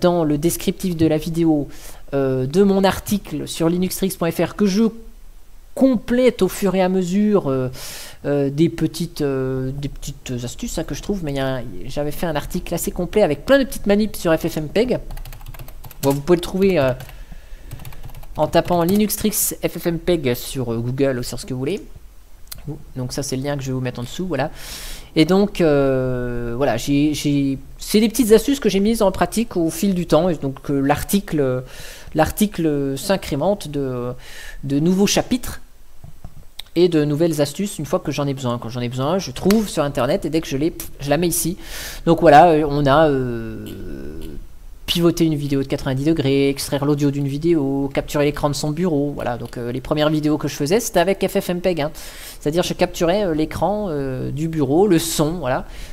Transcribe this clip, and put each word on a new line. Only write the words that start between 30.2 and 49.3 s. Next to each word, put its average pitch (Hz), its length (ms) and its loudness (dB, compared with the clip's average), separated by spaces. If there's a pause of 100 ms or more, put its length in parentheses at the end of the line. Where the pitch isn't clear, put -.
Et 170 60 2
donc, 139 360 -4
euh, 139 100 2
l'article, 139 840 0 (520)
l'article 151 840 2
s'incrémente 170 720 -2
de, 127 440 -4 (520)
de 139 160 0
nouveaux 185 260 4
chapitres - 540 0 (1120)
et 175 140 4
de 156 160 2
nouvelles 151 360 0
astuces 165 380 -4
une 151 80 -6
fois - 140 -2
que 156 100 -6
j'en 143 160 -2
ai 139 80 -2
besoin. 123 240 -4
Quand 117 120 -10
j'en 123 100 -6
ai 120 80 -2
besoin, 131 300 -2
je 175 120 -6
trouve 202 380 2
sur 151 160 0
internet 143 400 0
et 147 60 -4
dès 160 100 0
que - 80 -6
je 139 80 -4
l'ai, 156 140 0
pff, - 200 -8 (100)
je 139 100 -2
la 143 60 4
mets 175 120 2
ici. 165 300 -2 (480)
Donc 165 140 6
voilà, 160 280 10
euh, 156 200 4
on 143 180 2
a, 151 220 6
euh, 117 580 -2 (1160)
pivoter 170 400 2
une 160 120 2
vidéo 139 260 0
de 131 60 -6
quatre-vingt-dix 135 360 -2
degrés, 139 460 4
extraire 139 340 -2
l'audio 143 260 2
d'une 139 180 -2
vidéo, 139 680 0
capturer 147 320 0
l'écran 147 240 0
de 139 40 -2
son 151 160 -4
bureau, 147 440 0
voilà. 120 240 -4